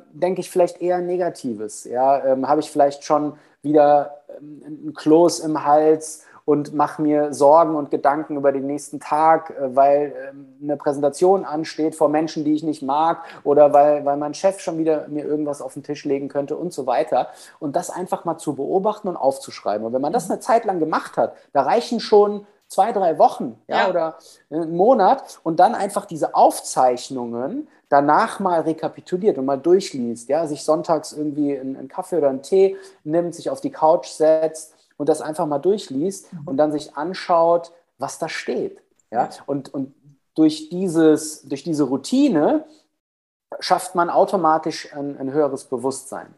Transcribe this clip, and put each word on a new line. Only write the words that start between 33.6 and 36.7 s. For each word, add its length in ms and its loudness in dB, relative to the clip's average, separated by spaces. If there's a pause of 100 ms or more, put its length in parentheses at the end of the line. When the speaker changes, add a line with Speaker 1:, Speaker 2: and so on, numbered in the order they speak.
Speaker 1:
die 100 -6
Couch 360 2
setzt 640 0 (260)
und 100 -4
das 120 2
einfach 260 -4
mal 120 -2
durchliest 720 -4
Speaker 2:
Mhm. 140 -14
Speaker 1:
und 120 -6
dann 140 2